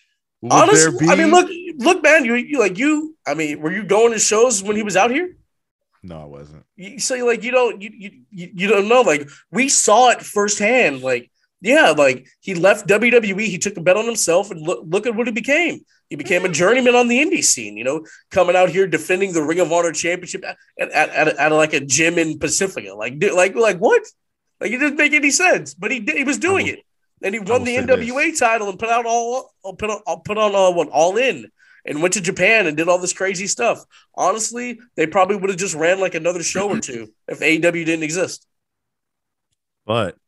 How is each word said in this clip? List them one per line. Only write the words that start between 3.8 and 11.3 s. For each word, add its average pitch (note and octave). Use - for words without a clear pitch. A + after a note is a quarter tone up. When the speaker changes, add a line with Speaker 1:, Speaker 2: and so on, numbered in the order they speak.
Speaker 2:
going G#3+
to G#3+
shows A3
when G#3
he G#3+
was G3
out A#3
here? F4
Speaker 1:
No, E2+
I D2+
wasn't. D2
Speaker 2:
You, G3+
so, B3
like, A3+
you B3
don't, A#3+
you, G#3+
you, G3
you, F3
you F#3
don't G3+
know. B3
Like, D3
we B3+
saw A#3+
it A3
firsthand. G#3
Like, B2+